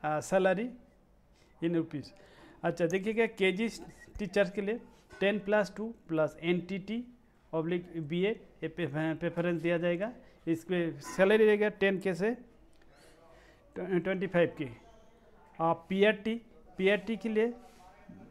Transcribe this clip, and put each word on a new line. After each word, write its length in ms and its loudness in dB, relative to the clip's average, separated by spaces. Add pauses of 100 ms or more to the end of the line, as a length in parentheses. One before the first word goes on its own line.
uh, 160 0
salary 480 2 (960)
in 180 0
rupees। 260 -8 (560)
अच्छा 240 0
देखिएगा, 380 0
केजी 440 0 (500)
टीचर 300 2
के 120 -6
लिए 200 -4 (380)
ten 200 2
plus 380 0
two 180 -8 (120)
plus 340 0
एनटीटी 600 -2 (520)
oblique 420 -4
बीए, 340 0 (320)
ये 40 -2 (460)
preference 480 -2
दिया 160 2
जाएगा। 360 -2 (340)
इस 160 0
पे 280 -2
salary 540 4
रहेगा 240 6
टेन 300 2
के 140 -2
से 180 0 (1400)
ट्वेंटी 520 -2
फ़ाइव 300 2
के। 260 -10 (800)
आप 280 0
पीआरटी, 520 2 (360)
पीआरटी 400 2
के 120 -4
लिए 240 0 (760)